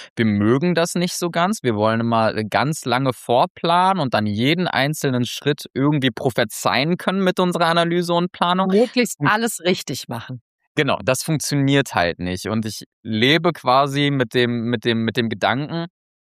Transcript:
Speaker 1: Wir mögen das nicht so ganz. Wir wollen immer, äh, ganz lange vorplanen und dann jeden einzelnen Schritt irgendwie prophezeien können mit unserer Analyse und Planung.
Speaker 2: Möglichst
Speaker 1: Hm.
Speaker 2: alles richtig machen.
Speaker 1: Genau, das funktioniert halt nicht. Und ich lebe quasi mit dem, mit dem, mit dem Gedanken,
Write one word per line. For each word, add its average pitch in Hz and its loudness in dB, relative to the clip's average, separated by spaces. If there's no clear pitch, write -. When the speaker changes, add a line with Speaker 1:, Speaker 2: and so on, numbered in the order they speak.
Speaker 1:
Wir 117 2
mögen 113 2
das 165 0
nicht 180 -2
so 175 -4
ganz. 175 0
Wir 120 0
wollen 110 2
immer, 113 2
äh, 110 -4
ganz 117 0
lange 127 0
vorplanen 175 0
und 127 -2
dann 107 0
jeden 123 0
einzelnen 131 0
Schritt - -4
irgendwie 135 2
prophezeien 127 0
können 190 -2
mit 180 0
unserer 175 0
Analyse 170 0
und 175 0
Planung. 185 0
Speaker 2:
Möglichst 220 0
Speaker 1:
Hm. 147 2
Speaker 2:
alles 220 -2
richtig 170 -4
machen. 120 -10
Speaker 1:
Genau, 135 0
das 127 0
funktioniert 139 0
halt 85 0
nicht. 90 -4
Und 110 -2
ich - -10
lebe 139 2
quasi 139 0
mit 131 0
dem, 120 0
mit 120 -2
dem, 113 0
mit 113 -2
dem 117 0
Gedanken, 131 -2